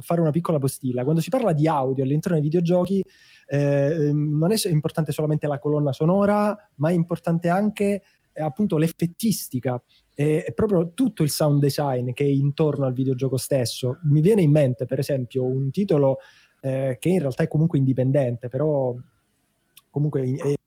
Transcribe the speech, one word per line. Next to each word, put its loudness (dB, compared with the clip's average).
fare -2
una 2
piccola 0
postilla. -4
Quando 0
si -8
parla 0
di 2
audio 0
all'interno 0
dei 0
videogiochi, 0
eh, 2
non 0
è 0
so-, -2
importante 0
solamente -2
la -2
colonna 0
sonora, 2
ma 0
è 2
importante -2
anche, 0
eh, -8
appunto -2
l'effettistica. -2
È, 0
è -8
proprio 0
tutto 0
il 2
sound 2
design 0
che -2
è 2
intorno 2
al 0
videogioco -2
stesso. -2
Mi 4
viene 4
in 4
mente, 2
per -4
esempio, -4
un -2
titolo, 2
eh, -4
che -4
in 2
realtà -4
è 0
comunque 0
indipendente, 0
però -2
comunque -2
è -4
un 0